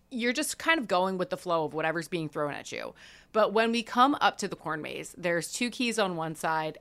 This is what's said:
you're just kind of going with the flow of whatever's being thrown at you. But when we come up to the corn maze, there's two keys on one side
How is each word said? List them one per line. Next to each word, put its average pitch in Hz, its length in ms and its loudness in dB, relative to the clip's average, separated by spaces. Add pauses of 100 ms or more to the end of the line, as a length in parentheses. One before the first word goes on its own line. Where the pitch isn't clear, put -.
(120)
you're 240 220 0
just 294 260 -4
kind 330 200 2
of 220 80 -4
going 185 300 2
with 180 140 -2
the 175 60 -2
flow 165 280 0
of 139 80 -6
whatever's 160 340 -2
being 160 220 -4
thrown 147 240 -4
at - 180 -12
you. - 220 -8 (380)
But 208 200 4
when 226 200 4
we 233 100 2
come 254 400 4
up 190 180 4
to 202 80 -4
the 165 80 -6
corn 156 280 -6
maze, 139 340 -10
there's 170 340 0
two 240 200 0
keys 233 260 -2
on 190 180 0
one 160 200 -4
side 160 460 -2